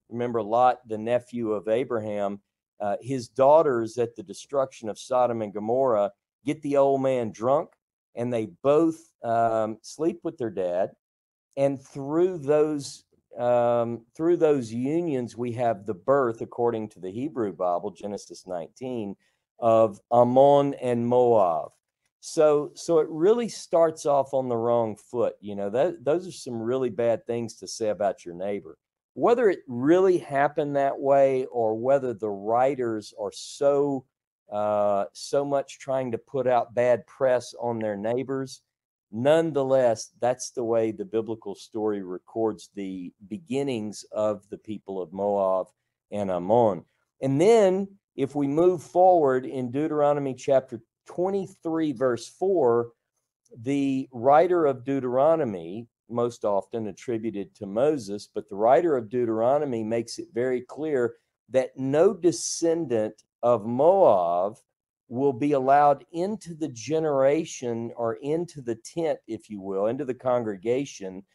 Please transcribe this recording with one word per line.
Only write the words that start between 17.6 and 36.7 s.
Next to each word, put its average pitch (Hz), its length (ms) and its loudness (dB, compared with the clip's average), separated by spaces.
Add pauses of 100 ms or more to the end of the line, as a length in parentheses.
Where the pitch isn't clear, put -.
Genesis 98 560 -12
nineteen, 98 680 -8 (420)
of 113 420 2 (140)
Ammon 139 640 6
and 120 320 -2
Moab. 113 640 4 (500)
So, 147 520 2
so 165 260 0
it 156 100 2
really 202 380 2
starts - 580 0
off 143 280 0
on 131 160 -2
the 117 80 0
wrong 117 400 0
foot. 113 420 -4
You 101 160 -12
know, 101 140 -4
that, 127 340 -2
those 170 240 -2
are 147 60 -14
some 120 280 -10
really 127 280 -2
bad 113 360 -2
things 117 300 -6
to 95 120 -16
say 110 220 -4
about 95 360 -4
your 85 100 -12
neighbor. 92 420 -8 (360)
Whether 214 360 2
it 170 180 0
really 165 500 4
happened 143 580 -2
that 139 240 0
way 135 460 4
or 113 300 -2
whether 127 380 0
the 107 160 -4
writers 113 920 -2
are 101 140 -6
so, 143 720 0 (460)
uh, 104 640 0
so 143 320 -2
much 139 340 -4
trying 131 320 -4
to 113 60 -4
put 127 280 -6
out 120 280 0